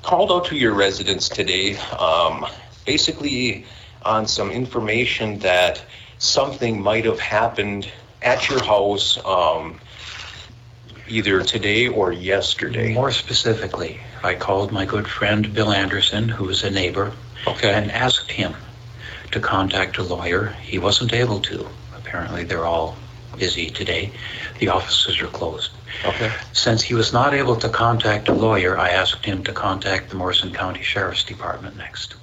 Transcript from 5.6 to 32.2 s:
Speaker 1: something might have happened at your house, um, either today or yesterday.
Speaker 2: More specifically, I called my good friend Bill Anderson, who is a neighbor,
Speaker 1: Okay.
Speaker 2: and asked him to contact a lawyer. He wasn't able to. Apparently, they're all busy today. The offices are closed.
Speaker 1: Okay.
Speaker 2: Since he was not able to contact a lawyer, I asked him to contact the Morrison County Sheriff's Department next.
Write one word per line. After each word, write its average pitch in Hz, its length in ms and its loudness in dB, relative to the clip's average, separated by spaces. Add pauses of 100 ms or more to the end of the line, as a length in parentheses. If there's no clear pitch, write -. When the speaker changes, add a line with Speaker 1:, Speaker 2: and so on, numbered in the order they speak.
Speaker 1:
something 123 640 0
might 110 220 2
have 110 160 2
happened 104 680 0 (300)
at - 300 2
your 131 120 2
house, 101 640 4
um, 82 560 2 (1300)
either 101 360 2
today 110 420 2
or 98 260 2
yesterday. 98 800 0
Speaker 2:
More 131 200 2
specifically, 104 880 -2 (240)
I 92 100 2
called 98 380 0
my 98 120 0
good 104 220 -2
friend 107 480 0
Bill 107 160 2
Anderson, 98 580 2
who 101 200 -2
is - 160 0
a 98 60 0
neighbor, 95 420 0 (340)
Speaker 1:
Okay. 98 260 2
Speaker 2:
and 104 200 2
asked - 400 0
him 90 200 -2 (800)
to 110 80 0
contact 95 580 0
a 101 40 -2
lawyer. 90 600 0
He - 160 -4
wasn't 104 340 2
able 117 280 2
to. - 260 -6 (300)
Apparently, 87 480 -6
they're 85 200 -2
all 82 320 0 (400)
busy - 340 -2
today. - 400 -4 (500)
The 98 80 2
offices - 520 2
are 92 60 -2
closed. 80 440 -6 (340)
Speaker 1:
Okay. 110 260 0 (220)
Speaker 2:
Since 113 300 4
he 123 120 0
was 113 180 2
not 131 220 4
able 123 220 4
to 117 120 0
contact 113 600 2
a - 60 6
lawyer, 95 440 4
I 90 120 4
asked 90 340 2
him 95 200 -2
to 92 80 -4
contact 98 580 -2
the 95 60 -8
Morrison 90 360 0
County 92 300 -4
Sheriff's 92 420 -2
Department - 520 -8
next. - 460 -10